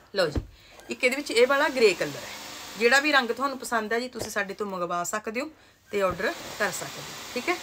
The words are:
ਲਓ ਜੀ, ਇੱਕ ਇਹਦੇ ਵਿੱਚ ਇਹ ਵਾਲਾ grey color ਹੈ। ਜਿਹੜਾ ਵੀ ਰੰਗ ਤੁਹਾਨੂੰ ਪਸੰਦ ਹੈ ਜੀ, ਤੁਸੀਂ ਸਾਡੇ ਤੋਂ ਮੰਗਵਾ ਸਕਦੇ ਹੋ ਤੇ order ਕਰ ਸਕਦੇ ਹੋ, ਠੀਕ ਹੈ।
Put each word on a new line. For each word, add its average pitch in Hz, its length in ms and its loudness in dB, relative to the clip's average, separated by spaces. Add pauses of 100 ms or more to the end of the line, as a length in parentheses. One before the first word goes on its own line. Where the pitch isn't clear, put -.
(160)
ਲਓ 185 120 4
ਜੀ, 143 120 -2 (500)
ਇੱਕ 240 140 -4
ਇਹਦੇ 254 120 4
ਵਿੱਚ 285 160 -6
ਇਹ 240 160 6
ਵਾਲਾ 277 220 4
grey 233 240 6
color 151 220 -4
ਹੈ। - 260 -12 (380)
ਜਿਹੜਾ 240 200 6
ਵੀ 294 120 2
ਰੰਗ 254 180 4
ਤੁਹਾਨੂੰ 254 280 -2
ਪਸੰਦ 226 360 -2
ਹੈ 233 60 0
ਜੀ, 254 80 -6
ਤੁਸੀਂ 226 240 -8
ਸਾਡੇ 196 220 -4
ਤੋਂ 214 140 -4
ਮੰਗਵਾ 175 360 -2
ਸਕਦੇ 214 380 -4
ਹੋ 311 80 -6 (420)
ਤੇ 202 100 0
order 185 300 0 (280)
ਕਰ 202 120 0
ਸਕਦੇ 147 300 -8
ਹੋ, - 320 -12
ਠੀਕ 254 160 -2
ਹੈ। 349 140 2